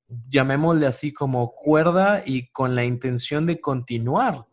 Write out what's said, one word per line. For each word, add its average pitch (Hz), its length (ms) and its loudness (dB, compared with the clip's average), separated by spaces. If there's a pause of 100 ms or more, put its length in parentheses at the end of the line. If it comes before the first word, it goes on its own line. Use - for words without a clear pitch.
llamémosle 139 800 2
así, 139 260 -4
como 127 400 -2
cuerda 175 720 2
y 127 260 -4
con 127 240 -2
la 123 100 0
intención 123 600 -2
de 170 160 -2
continuar 131 920 -2